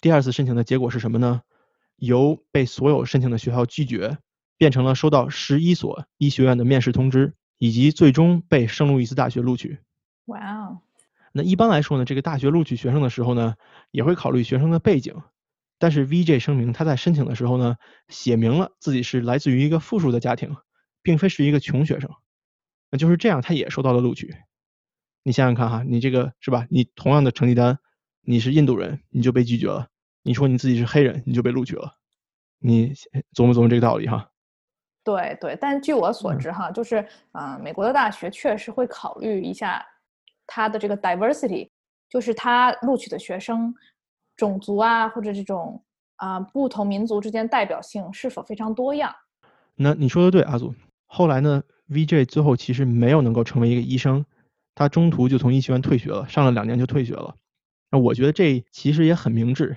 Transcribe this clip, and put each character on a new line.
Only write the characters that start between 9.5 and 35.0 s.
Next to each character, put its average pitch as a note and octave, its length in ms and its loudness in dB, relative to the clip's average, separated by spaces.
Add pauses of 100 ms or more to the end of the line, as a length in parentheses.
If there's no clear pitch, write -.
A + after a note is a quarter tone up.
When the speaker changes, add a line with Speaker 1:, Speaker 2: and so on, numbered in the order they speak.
Speaker 1:
取。 - 220 -10 (480)
Speaker 2:
哇 G#3 280 -12
哦。 G3 260 -14 (520)
Speaker 1:
那 C#3+ 100 -4
一 F#3 140 2
般 A3+ 120 4
来 E3 120 4
说 D3 160 -2
呢， B2+ 80 0
这 C3+ 100 -4
个 C3+ 60 -4
大 D#3 160 -4
学 C#3 140 0
录 E3 120 2
取 C3+ 140 -4
学 B2+ 160 -4
生 D3 80 2
的 C3 80 0
时 A#2+ 140 -6
候 B2 100 0
呢， A2+ 220 0 (360)
也 B2+ 140 -2
会 F3 100 2
考 C#3+ 160 -4
虑 B2+ 120 2
学 B2+ 160 -2
生 D#3 120 2
的 E3 80 2
背 F3 220 2
景。 - 140 -10 (640)
但 E3+ 120 4
是 C#3+ 140 2
V E3 200 0
J D#3 140 4
声 C#3+ 180 -2
明 A#2+ 180 0
他 D#3+ 100 -4
在 D#3 100 0
申 E3 200 0
请 C#3+ 100 0
的 - 100 -4
时 A#2+ 120 -4
候 B2+ 100 0
呢， A#2+ 200 0 (320)
写 - 280 -2
明 A2+ 220 2
了 F#3 200 -2
自 D3 140 -4
己 B2+ 100 0
是 A#2+ 200 -4
来 B2 160 0
自 C#3+ 120 -2
于 B2+ 120 2
一 D3+ 80 2
个 D#3+ 100 0
富 G#3+ 180 -4
庶 D3 140 2
的 A#2+ 80 0
家 A#2+ 160 0
庭， D3+ 200 -8 (440)
并 E3 160 2
非 F#3+ 140 2
是 - 140 -2
一 C#3+ 60 4
个 D3 80 4
穷 D3 280 0
学 - 120 -2
生。 C3+ 120 -10 (800)
那 C#3 60 -2
就 D#3 100 2
是 F3 80 6
这 A3+ 120 0
样， D#3 120 0
他 D#3+ 140 -4
也 C3 160 -4
收 C#3+ 120 -6
到 C3 100 2
了 B2 80 2
录 B2 160 0
取。 - 180 -14 (880)
你 C3+ 80 -4
想 C3 160 2
想 B2 80 2
看 A#2 160 -2
哈， A#2 160 -4
你 A#2+ 140 -2
这 C3 100 0
个， B2+ 300 -2
是 - 100 -6
吧， B2 200 -2
你 C3 120 2
同 - 300 -2
样 D3 100 6
的 B2+ 80 2
成 - 160 0
绩 B2 80 4
单， B2 240 2 (440)
你 A#2+ 180 0
是 B2+ 120 -2
印 D3+ 140 4
度 B2+ 100 2
人， F#2 220 -6 (120)
你 B2 120 -2
就 B2 80 2
被 B2 140 4
拒 A#2 120 -2
绝 G#2 120 -2
了。 G2+ 180 -6 (380)
你 B2 100 0
说 C3+ 140 2
你 B2+ 100 2
自 C3 100 -2
己 B2 80 2
是 A#2+ 80 0
黑 C#3+ 200 4
人， B2 200 -2
你 C3 80 -4
就 A#2+ 80 0
被 B2 120 0
录 B2 120 -2
取 - 120 -10
了。 - 180 -14 (640)
你 A#2 340 2 (400)
琢 A#2+ 140 2
磨 B2 80 6
琢 A#2+ 60 4
磨 A#2 80 6
这 A#2+ 80 4
个 A#2 40 2
道 A2+ 160 2
理 G#2+ 120 -6
哈。 A2 200 -6 (760)